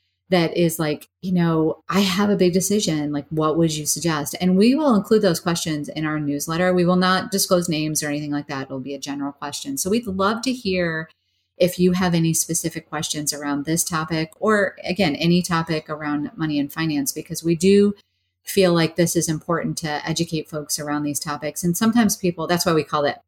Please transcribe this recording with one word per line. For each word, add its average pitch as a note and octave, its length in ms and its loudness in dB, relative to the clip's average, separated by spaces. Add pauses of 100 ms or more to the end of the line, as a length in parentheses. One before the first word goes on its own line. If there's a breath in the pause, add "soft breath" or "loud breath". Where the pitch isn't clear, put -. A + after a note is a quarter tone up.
(280)
that E3+ 280 2
is E3+ 220 2
like, D3+ 300 -4 (120)
you F#3 120 -6
know, E3 560 2
"I F3+ 120 0
have G3+ 300 2
a G3 60 2
big F3+ 180 4
decision. F3+ 580 0
Like, C#3+ 160 -6
what D#3 300 0
would D#3+ 180 2
you D3+ 80 -8
suggest?" D3+ 560 -2
And F#3 160 4
we A#3 180 6
will D4 200 2
include G#3 260 4
those F3 200 2
questions D#3+ 480 -2
in D#3 180 -4
our D#3 140 -2
newsletter. D#3+ 520 0
We F3+ 140 4
will F3+ 100 4
not F#3 360 2
disclose F3+ 360 2
names D#3 340 -2
or D3+ 60 -4
anything D3 220 -4
like D3 160 -4
that. C3+ 160 -6
It'll C3+ 180 -8
be C#3 140 -10
a C#3 40 -10
general C#3+ 340 -8
question. C#3+ 440 -10
So F#3 140 -4
we'd A#3 160 0
love F#3+ 360 -2
to C4 100 -2
hear F3 580 -4 (480)
if F3+ 200 2
you F3+ 140 6
have F3+ 220 2
any E3 180 2
specific - 560 -4
questions D3+ 460 -6
around C#3+ 320 -4
this E3 180 0
topic, D#3+ 460 -4 (100)
or G#3 440 2
again, F3+ 320 0
any F3 260 4
topic E3 480 -2
around D3 440 -6
money D#3 240 -2
and C#3+ 140 -4
finance, D3+ 400 -2
because D#3 320 -10
we E3+ 100 2
do G3+ 400 6 (480 loud breath)
feel F3+ 300 4
like E3 240 2
this E3+ 180 2
is E3+ 140 0
important D#3+ 500 -4
to D3+ 300 -4
educate D#3+ 400 -4
folks D3+ 320 -6
around D3 240 -4
these D3 160 -4
topics. D3 420 -6
And F3 140 0
sometimes A3+ 400 2
people, E3+ 320 -2
that's E3+ 180 0
why F3 60 2
we D#3 100 4
call D3 220 -2
it, C#3 240 -2